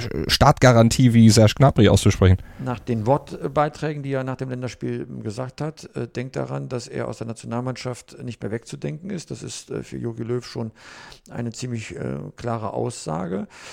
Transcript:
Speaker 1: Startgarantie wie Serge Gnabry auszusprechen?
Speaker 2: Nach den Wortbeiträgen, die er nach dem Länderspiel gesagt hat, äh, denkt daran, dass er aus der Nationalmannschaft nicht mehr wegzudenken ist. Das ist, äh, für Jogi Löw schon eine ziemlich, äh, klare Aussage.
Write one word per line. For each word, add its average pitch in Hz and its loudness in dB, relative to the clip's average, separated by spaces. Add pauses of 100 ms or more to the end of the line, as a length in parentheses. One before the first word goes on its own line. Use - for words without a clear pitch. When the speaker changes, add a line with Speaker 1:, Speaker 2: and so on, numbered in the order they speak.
(280)
Speaker 1:
Startgarantie 123 6
wie 113 10
Serge 107 8
Gnabry 131 6
auszusprechen? 95 6 (260)
Speaker 2:
Nach 123 -6
den 113 -4
Wortbeiträgen, 147 -2
die 135 -8
er 131 -4
nach 131 -8
dem 131 -8
Länderspiel 123 -8 (160)
gesagt 127 -10
hat, 156 -10
äh, 123 -8
denkt 131 -10
daran, 139 -8
dass 123 -10
er 123 -8
aus 117 -10
der 117 -10
Nationalmannschaft 120 -10
nicht 120 -14
mehr 104 -8
wegzudenken 147 -10
ist. 175 -10
Das 120 -14
ist, - -14
äh, 120 -8
für 135 -14
Jogi 117 -10
Löw 120 -6
schon 113 -10 (580)
eine 120 -8
ziemlich, 117 -10
äh, - -8 (180)
klare 113 -6
Aussage. 160 -6 (260)